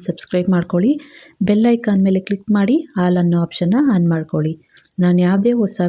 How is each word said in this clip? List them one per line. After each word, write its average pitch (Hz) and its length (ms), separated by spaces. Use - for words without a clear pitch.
ಸಬ್ಸ್ಕ್ರೈಬ್ 180 480
ಮಾಡ್ಕೊಳ್ಳಿ. 180 360
ಬೆಲ್ 214 280
ಐಕಾನ್ 202 320
ಮೇಲೆ 190 200
ಕ್ಲಿಕ್ 202 220
ಮಾಡಿ 208 160
all 180 200
ಅನ್ನೋ 170 220
ಆಪ್ಷನ್ನ 180 320
ಆನ್ 175 120
ಮಾಡ್ಕೊಳ್ಳಿ. 156 380
ನಾನು 180 220
ಯಾವುದೇ 196 340
ಹೊಸ 190 300